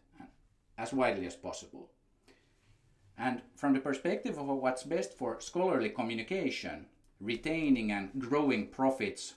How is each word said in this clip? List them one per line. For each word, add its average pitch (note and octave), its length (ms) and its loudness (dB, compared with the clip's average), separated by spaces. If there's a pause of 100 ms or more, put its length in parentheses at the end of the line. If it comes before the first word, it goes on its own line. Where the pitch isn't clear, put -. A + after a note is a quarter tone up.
(760)
as - 160 -6
widely A2 340 4
as E2+ 80 -8
possible. - 540 -12 (1300)
And A#2+ 240 -2 (140)
from C#3 180 4
the C3+ 60 4
perspective D3+ 580 -2
of C#3+ 100 -4
what's C3 360 2
best E3+ 340 -2
for A#2 220 -4
scholarly D#3+ 500 2
communication, A2+ 960 -4 (340)
retaining A#2+ 720 2
and G2 260 -2
growing B2+ 500 2
profits C3 680 0